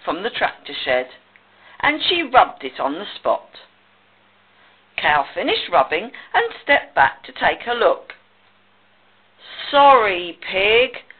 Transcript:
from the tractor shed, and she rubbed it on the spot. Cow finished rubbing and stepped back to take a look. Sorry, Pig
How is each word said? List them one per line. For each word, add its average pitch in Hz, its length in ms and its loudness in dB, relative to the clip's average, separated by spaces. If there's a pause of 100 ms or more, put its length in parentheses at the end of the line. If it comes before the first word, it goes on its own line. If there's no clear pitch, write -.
from 165 180 -6
the 226 80 -6
tractor - 440 -6
shed, 127 360 -4 (720)
and 302 220 -2
she 349 200 -2
rubbed 240 420 2
it 131 160 -12
on 139 140 -4
the 185 200 -10
spot. - 340 -4 (1500)
Cow 147 380 0
finished 277 360 -4
rubbing 170 420 0 (220)
and 453 280 -2
stepped - 320 0
back - 300 2
to - 80 -20
take 165 340 -2
a 233 80 -4
look. 220 400 0 (1600)
Sorry, 214 720 4
Pig 220 640 0 (160)